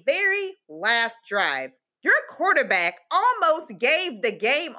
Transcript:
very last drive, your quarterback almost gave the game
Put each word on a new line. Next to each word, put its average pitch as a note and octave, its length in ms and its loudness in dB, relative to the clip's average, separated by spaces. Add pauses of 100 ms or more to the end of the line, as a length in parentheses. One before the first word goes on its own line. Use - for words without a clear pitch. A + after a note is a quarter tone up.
very F#4+ 520 0 (100)
last A3 580 -2
drive, D3 460 -2 (300)
your G#4 120 2 (160)
quarterback G#3 720 0 (120)
almost F4 680 0
gave D4+ 420 0
the A3+ 120 0
game B3+ 460 -2